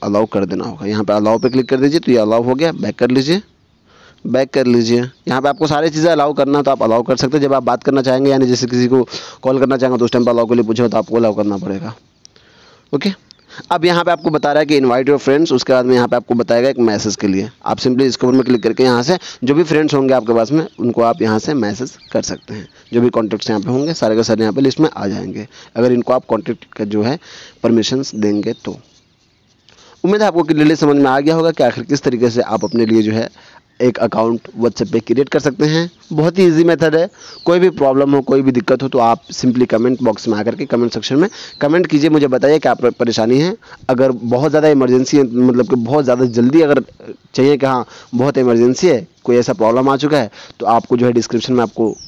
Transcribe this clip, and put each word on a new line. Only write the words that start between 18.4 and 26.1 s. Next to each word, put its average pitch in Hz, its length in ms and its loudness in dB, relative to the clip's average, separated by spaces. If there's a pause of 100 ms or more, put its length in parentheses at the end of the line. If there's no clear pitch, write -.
click 120 200 0
करके 113 200 0
यहाँ 123 200 2
से 175 140 -2 (260)
जो 131 100 0
भी 160 100 2
friends 151 300 0
होंगे 135 200 2
आपके 117 200 0
पास 113 180 0
में, 156 160 0 (120)
उनको 117 220 -2
आप 117 200 0
यहाँ 110 180 0
से 151 140 -6
message 110 440 -6 (140)
कर 117 100 -2
सकते - 320 -12
हैं। 104 160 -16 (240)
जो 117 80 2
भी 120 80 4
contacts 110 400 -4
यहाँ 110 120 -2
पे 101 80 -8
होंगे, 139 240 -2
सारे 110 220 -2
के 113 80 0
सारे 110 180 -2
यहाँ 110 120 -2
पे 135 80 -2
list 135 180 0
में 156 180 2
आ 104 100 -6
जाएंगे, 98 400 -10 (280)
अगर 123 160 2
इनको 123 220 0